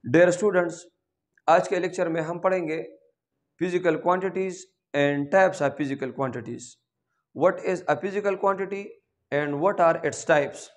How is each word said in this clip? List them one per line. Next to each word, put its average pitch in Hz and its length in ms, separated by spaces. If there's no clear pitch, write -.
Dear 170 340
students, 180 420
आज - 200
के 185 120
लेक्चर 175 300
में 165 120
हम 165 180
पढ़ेंगे 170 400
physical 175 460
quantities 180 520
and 143 420
types 190 260
of 139 160
physical 135 340
quantities। 120 540
What 180 300
is 185 220
a 196 160
physical 196 400
quantity 196 400
and 143 300
what 190 180
are 165 240
its - 220
types? 147 400